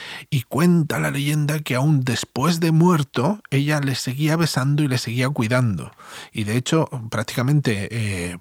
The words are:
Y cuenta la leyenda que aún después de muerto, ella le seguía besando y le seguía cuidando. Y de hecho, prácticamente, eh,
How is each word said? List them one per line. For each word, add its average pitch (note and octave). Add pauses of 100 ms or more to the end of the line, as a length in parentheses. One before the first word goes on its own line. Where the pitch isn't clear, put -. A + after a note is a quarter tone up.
(300)
Y B2+
cuenta E3
la D#3
leyenda D3
que C#3
aún C#3+
después C3
de E3
muerto, D#3+ (100)
ella C#3+
le C3+
seguía C#3+
besando D3
y D3
le B2+
seguía B2+
cuidando. A#2+ (400)
Y G#2+
de G#2
hecho, D3+ (220)
prácticamente, A#2+
eh, F#2